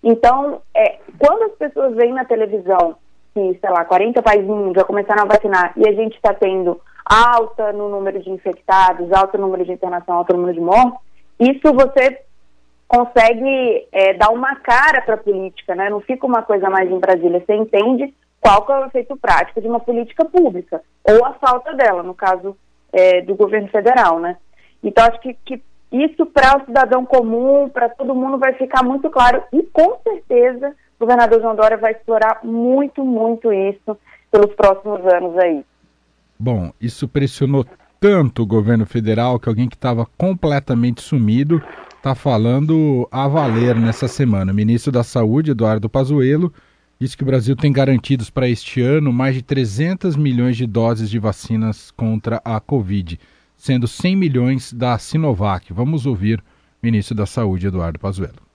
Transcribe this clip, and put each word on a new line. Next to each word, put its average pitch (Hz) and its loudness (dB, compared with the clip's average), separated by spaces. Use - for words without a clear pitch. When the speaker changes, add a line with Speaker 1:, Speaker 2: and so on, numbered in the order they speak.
Speaker 1:
Então, 254 2
é, 320 2
quando 381 4
as 415 -6
pessoas 277 -2
veem 240 2
na 254 -6
televisão 196 0
que, 185 -2
sei 196 -4
lá, 170 0
quarenta 214 0
países 208 2
no 214 -4
mundo 190 -2
já 190 4
começaram 202 -2
a 202 0
vacinar 202 0
e 214 4
a 208 2
gente 220 -4
tá 208 2
tendo 190 -2
alta 226 2
no 208 -8
número 196 -6
de 185 -12
infectados, 185 0
alto 190 2
número 185 -4
de 180 -8
internação, 180 -6
alto 175 0
número 175 -2
de 165 -6
mortes, 226 2
isso 269 2
você 262 2
consegue, 240 2
é, 190 2
dar 208 2
uma 254 -2
cara 269 2
pra 220 -2
política, 190 -6
né? 196 -4
Não 208 -6
fica 262 -8
uma 240 0
coisa 196 0
mais 190 0
em 185 -2
Brasília. 180 2
Você 208 0
entende 226 0
qual 202 4
que 233 -4
é 277 2
o 269 -2
efeito 262 -6
prático 190 0
de 208 -8
uma 233 -2
política 233 -4
pública, 277 0
ou 220 6
a 269 -4
falta 254 -2
dela, 202 0
no 180 -12
caso, 190 -4
é, 185 4
do 185 -4
governo 202 0
federal, 208 2
né? 175 -6
Então, 226 4
acho 233 0
que, 254 -12
que... 254 -12
Isso 311 -2
pra 277 4
o 277 -6
cidadão 254 2
comum, 254 2
pra 240 -2
todo 262 -6
mundo, 262 -2
vai 262 0
ficar 262 0
muito 277 -2
claro 247 2
e, 294 2
com 349 2
certeza, 262 0
o - -10
governador 233 4
João 220 -2
Dória 220 4
vai 220 -2
explorar 220 0
muito, 254 -2
muito 226 -2
isso 196 -4
pelos 208 4
próximos 196 0
anos 175 0
aí. 165 0
Speaker 2:
Bom, 110 -4
isso 127 -8
pressionou 139 -2
tanto 170 2
o 107 -2
governo 110 2
federal 117 -2
que - -6
alguém 117 -2
que - -12
tava 117 -2
completamente 139 -2
sumido 139 0
tá 135 -2
falando 135 0
a 131 -4
valer 123 0
nessa 113 0
semana. 101 -2
O - -2
ministro 113 0
da 120 0
Saúde, 127 0
Eduardo 110 -2
Pazuello, 139 0
disse 131 -6
que - -8
o 131 -2
Brasil 131 0
tem 147 0
garantidos 131 0
pra 131 -4
este 123 -4
ano 143 0
mais 131 -2
de 127 -6
trezentas 143 -4
milhões 127 0
de 123 -4
doses 113 -2
de 113 -4
vacinas 110 -6
contra 110 -4
a 110 -4
covid, 95 -6
sendo 123 -4
cem 180 -4
milhões 131 -2
da 123 -4
Sinovac. 104 -4
Vamos 123 -4
ouvir 110 -2
o - -20
ministro 113 -2
da 104 -4
Saúde, 98 -4
Eduardo 85 -6
Pazuello. 95 -10